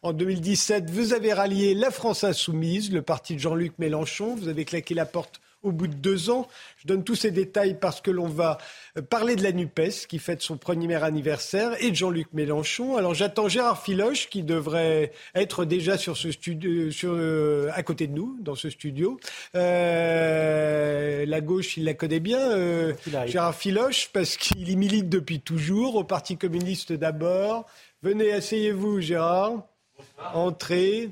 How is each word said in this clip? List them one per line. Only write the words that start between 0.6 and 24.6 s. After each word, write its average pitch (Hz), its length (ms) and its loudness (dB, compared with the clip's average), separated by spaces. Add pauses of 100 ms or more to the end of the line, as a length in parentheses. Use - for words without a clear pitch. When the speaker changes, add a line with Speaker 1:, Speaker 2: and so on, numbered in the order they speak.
Speaker 1:
vous 220 240 0
avez 214 200 2
rallié 196 420 4
la 233 160 2
France - 320 0
insoumise, 175 680 0
le 160 120 0
parti - 320 -2
de 143 40 -6
Jean-Luc 165 380 0
Mélenchon. 160 580 -2
Vous 196 120 -6
avez 156 180 -4
claqué 170 300 -4
la 165 100 0
porte - 340 -8 (220)
au 202 100 -2
bout 170 160 -2
de 151 60 -4
deux 175 360 0
ans. 247 200 0 (260)
Je - 120 -16
donne 190 180 0
tous 233 100 0
ces 214 160 2
détails 190 480 0
parce 175 220 0
que 196 100 0
l'on 180 160 0
va, 160 300 2 (400)
euh, 156 40 -6
parler 233 360 2
de 185 60 0
la 190 100 2
nupes, 175 260 -2 (300)
qui 165 100 -6
fête 170 220 -6
son 156 160 -6
premier 170 440 0
anniversaire, 156 800 -2
et 240 100 2
de 170 40 0
Jean-Luc 170 380 0
Mélenchon. 156 640 -2
Alors 180 160 2
j'attends 202 340 0
Gérard 226 340 2
Filoche, 202 460 0
qui 190 160 -6
devrait 160 680 0 (220)
être 185 280 0
déjà 175 340 2
sur 175 200 -4
ce 165 140 -4
studio, 170 600 -2
sur, 175 220 -2
euh, 151 600 2
à 185 80 -2
côté 160 260 -2
de 143 60 -6
nous, 233 280 -6
dans 147 140 -6
ce 151 140 -6
studio. 151 520 -4 (340)
Euh, 156 1700 2
la 156 140 0
gauche, 175 380 -2
il 160 80 -2
la 156 80 2
connaît 160 260 0
bien, 247 320 2
euh, 170 400 2 (160)
Speaker 2:
Il 147 80 -6
arrive. 123 160 -2
Speaker 1:
Gérard 170 240 2
Filoche, 220 560 0
parce - 240 0
qu'il 185 340 -2